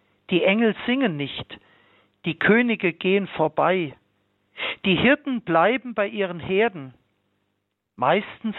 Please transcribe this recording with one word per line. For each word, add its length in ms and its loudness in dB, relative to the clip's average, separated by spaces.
Die 120 2
Engel 320 4
singen 320 0
nicht, 420 -10
die 140 -4
Könige 560 2
gehen 340 0
vorbei. 680 0
Die 100 4
Hirten 460 2
bleiben 520 2
bei 140 -2
ihren 320 -6
Herden. 540 -2
Meistens 640 -2